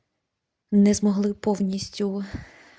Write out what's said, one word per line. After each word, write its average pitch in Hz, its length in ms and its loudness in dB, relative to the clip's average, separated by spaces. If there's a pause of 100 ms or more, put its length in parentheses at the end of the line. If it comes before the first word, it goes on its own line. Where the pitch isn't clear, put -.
(720)
не 208 220 6
змогли 208 400 0
повністю 196 880 -4 (540)